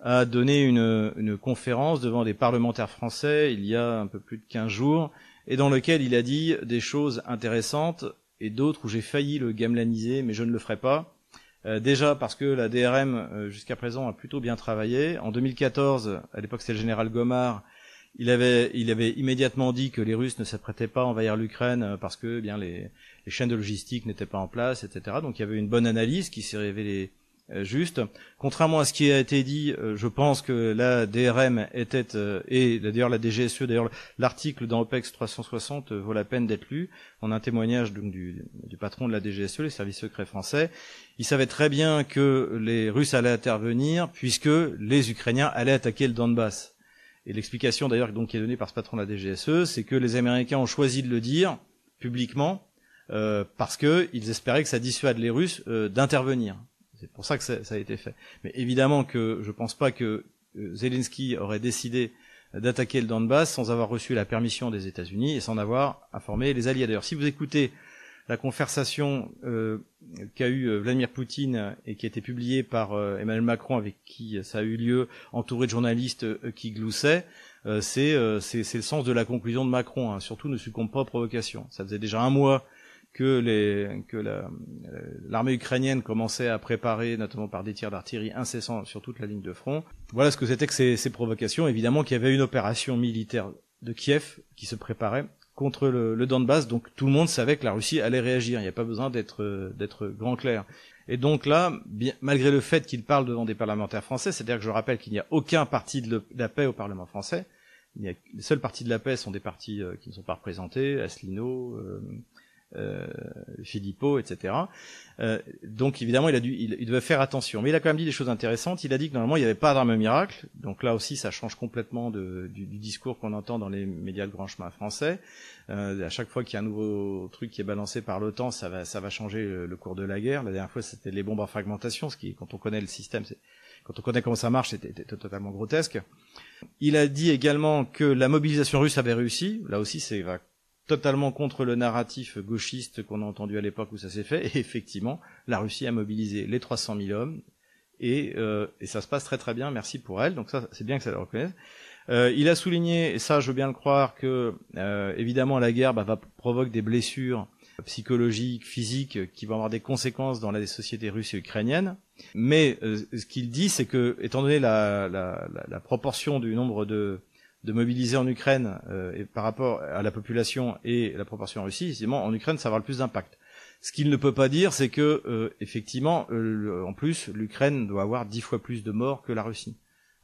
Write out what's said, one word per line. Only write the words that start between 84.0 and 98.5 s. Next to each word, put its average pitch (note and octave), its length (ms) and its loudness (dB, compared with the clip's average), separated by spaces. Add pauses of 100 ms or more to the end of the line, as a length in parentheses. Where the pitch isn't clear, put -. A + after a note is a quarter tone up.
que A2+ 80 -8
la, G#2+ 160 -4
euh, F#2+ 160 -6 (800)
l'armée A#2+ 240 0
ukrainienne C3 500 0
commençait A2+ 460 -2
à A2 100 0
préparer, A#2 580 -2
notamment G#2 320 -6
par F#2+ 140 -8
des G#2 120 -6
tirs G#2 180 -6
d'artillerie G#2+ 400 -6
incessants A#2 520 -6
sur - 180 -14
toute A#2+ 180 -12
la G#2+ 60 -8
ligne G#2 140 -8
de F#2 120 -8
front. D3 320 -4 (280)
Voilà C3+ 200 4
ce - 40 -2
que B2+ 100 -2
c'était B2+ 200 2
que - 80 -2
ces, B2 220 4
ces B2 140 -2
provocations. A#2 580 0
Évidemment A#2+ 340 4
qu'il C3 140 0
y A2+ 40 2
avait C3 140 6
une C3+ 80 4
opération A#2+ 540 0
militaire A2+ 560 -2 (300)
de A#2 100 -8
Kiev - 480 0 (160)
qui G2+ 100 -16
se - 80 -8
préparait A2 520 -4 (280)
contre C3+ 340 0
le, A#2 260 2
le A#2+ 120 2
Donbass, C3 420 4
donc A#2 280 -4
tout C3+ 100 0
le C#3 60 6
monde D#3+ 180 6
savait C3+ 260 2
que C3+ 80 -8
la G#2+ 80 2
Russie A2 300 0
allait A#2+ 180 2
réagir. A#2+ 400 0